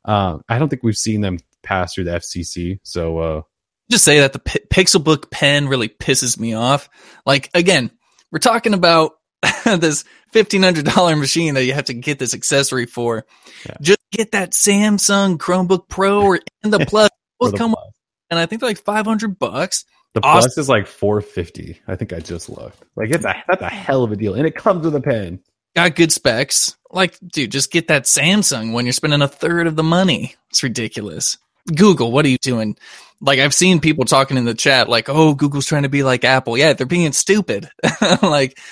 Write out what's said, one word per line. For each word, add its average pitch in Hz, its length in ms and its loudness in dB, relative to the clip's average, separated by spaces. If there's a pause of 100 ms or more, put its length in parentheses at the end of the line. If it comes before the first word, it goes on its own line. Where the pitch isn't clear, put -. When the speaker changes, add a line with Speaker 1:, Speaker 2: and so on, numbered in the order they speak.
Speaker 1:
Uh, 98 360 -2 (100)
I 113 80 -2
don't 147 120 0
think 131 140 -6
we've 110 140 0
seen 107 240 -2
them 95 160 -4 (240)
pass 92 320 -4
through 92 120 -6
the 85 100 -4
F 85 80 -6
C - 200 -10
C, 90 380 -8
so, 82 380 -6
uh, 80 220 -4 (480)
Speaker 2:
Just 233 140 2
say 147 180 6
that 135 120 2
the - 60 -12
P-, - 200 -6 (100)
Pixelbook 156 600 2
pen 143 380 0
really 127 200 -2
pisses 127 500 -2
me 113 180 -6
off. 127 340 0 (360)
Like, 135 280 0
again, 175 380 2 (400)
we're 160 80 -6
talking 226 340 2
about 170 400 4 (280)
<laughs> - 240 -4
this 165 380 0 (280)
fifteen 202 320 2
hundred 165 220 2
dollar 170 300 2
machine 151 380 -2
that 131 100 0
you 127 100 0
have 143 120 -4
to - 80 -6
get 131 260 -6
this 123 140 -4
accessory 131 540 -2
for. 117 380 -6 (400)
Speaker 1:
Yeah. - 160 -16
Speaker 2:
Just 165 180 4 (120)
get 214 200 -4
that 196 200 -4
Samsung 202 880 2
Chromebook 180 500 0
Pro 196 360 0
or, 190 160 2 (240)
and 214 100 0
the 165 120 2
Speaker 1:
<laughs> - 20 -14
Speaker 2:
Plus. 208 220 6 (300)
Speaker 1:
Or 247 80 2
Speaker 2:
Both 208 40 0
Speaker 1:
the 202 60 -4
Speaker 2:
come 226 140 -2
Speaker 1:
Plus. - 220 -6 (360)
Speaker 2:
and 170 100 -2
I 165 60 0
think 220 160 -8
they're, 254 80 -2
like, 208 140 -6
five 208 220 -2
hundred 214 320 -2
bucks. 127 480 -4 (280)
Speaker 1:
The 110 100 0
Speaker 2:
Awesome. 147 180 6
Speaker 1:
Plus 123 180 2
is, 139 100 -2
like, 110 160 2
four 104 360 -2
fifty. - 640 -12
I 95 80 -6
think 90 180 -8
I 85 60 -8
just 82 280 -12
looked. - 360 -20 (120)
Like, 110 140 -6
it's - 160 -2
a, 98 220 -4
that's 185 160 -2
a 87 60 -6
hell 143 340 -2
of 110 80 -2
a 104 40 -4
deal, 98 200 -4
and 135 100 -2
it 160 100 -4
comes 175 300 -2
with 156 100 -2
a 143 60 -2
pen. 104 380 -4 (360)
Speaker 2:
Got 170 200 0
good 165 160 4
specs. - 640 -2 (140)
Like, 180 280 -2
dude, 147 320 -6
just - 200 -4
get 165 160 -2
that 147 160 0
Samsung 143 680 0
when 120 120 -2
you're 123 80 -2
spending 147 300 0
a 139 40 2
third 170 380 -2
of 160 100 -2
the 156 80 0
money. 165 520 0 (160)
It's - 100 0
ridiculous. 107 760 -6 (380)
Google, 151 360 4
what 143 140 2
are 143 40 4
you 127 80 2
doing? 113 400 -4 (440)
Like, 139 180 2
I've 139 160 2
seen 180 240 4
people 151 260 0
talking 135 320 2
in 123 80 0
the 117 80 -2
chat, 127 340 2
like, 117 220 0
"Oh, 156 240 4
Google's 143 320 -2
trying 147 180 0
to 139 60 -2
be 139 140 0
like 127 220 0
Apple." 127 320 2
Yeah, 147 160 4
they're 127 120 -2
being 165 280 0
stupid. 190 560 0 (120)
<laughs> - 400 0
Like, 143 380 0 (120)